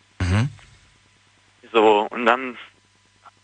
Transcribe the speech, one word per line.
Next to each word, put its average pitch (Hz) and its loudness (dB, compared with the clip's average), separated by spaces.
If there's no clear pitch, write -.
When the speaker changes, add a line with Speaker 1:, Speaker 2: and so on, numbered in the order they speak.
Speaker 1:
Mhm. 101 -2
Speaker 2:
So, 107 4
und 117 -4
dann, 123 -2